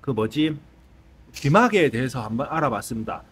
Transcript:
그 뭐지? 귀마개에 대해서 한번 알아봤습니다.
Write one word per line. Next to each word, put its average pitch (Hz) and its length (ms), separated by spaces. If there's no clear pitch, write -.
그 - 100
뭐지? 135 460
귀마개에 190 580
대해서 123 320
한번 113 280
알아봤습니다. 110 800